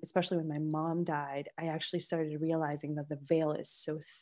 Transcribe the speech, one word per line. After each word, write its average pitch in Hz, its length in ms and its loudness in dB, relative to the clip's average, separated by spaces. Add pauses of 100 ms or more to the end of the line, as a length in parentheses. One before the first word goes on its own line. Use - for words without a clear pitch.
especially 175 340 2
when 160 100 0
my 151 120 0
mom 156 440 2
died, 143 540 -2
I 160 80 -4
actually 165 360 -2
started 156 380 0
realizing 151 560 0
that 147 140 -4
the 147 100 -4
veil 156 340 4
is - 180 -4
so 156 280 0 (220)